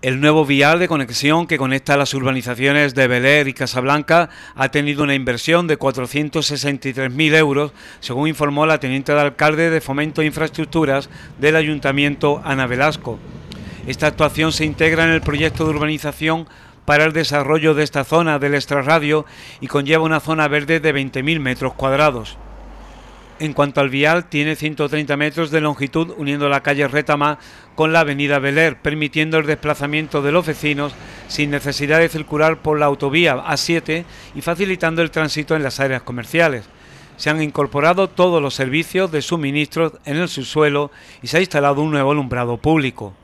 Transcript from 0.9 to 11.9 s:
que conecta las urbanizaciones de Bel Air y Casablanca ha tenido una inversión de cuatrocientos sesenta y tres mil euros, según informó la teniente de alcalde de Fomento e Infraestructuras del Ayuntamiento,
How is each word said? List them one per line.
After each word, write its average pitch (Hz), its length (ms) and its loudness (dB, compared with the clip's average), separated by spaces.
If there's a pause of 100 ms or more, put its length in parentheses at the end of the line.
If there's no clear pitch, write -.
que 160 100 -2
conecta 135 380 0
las 139 180 0
urbanizaciones 131 800 0
de 131 140 2
Bel 123 180 0
Air 143 220 4
y 135 60 -6
Casablanca 143 760 0 (240)
ha 131 160 -2
tenido 147 320 -2
una 139 140 0
inversión 135 500 0
de 156 120 0
cuatrocientos 139 680 -2
sesenta 139 440 -4
y 127 40 -8
tres 131 160 -4
mil 151 240 2
euros, 147 380 4 (300)
según 135 260 -4
informó 147 380 0
la 156 160 2
teniente 135 320 -2
de 147 80 4
alcalde 151 480 2
de 160 100 2
Fomento 147 420 -4
e 156 40 2
Infraestructuras 151 840 -2 (300)
del 151 160 4
Ayuntamiento, 147 880 0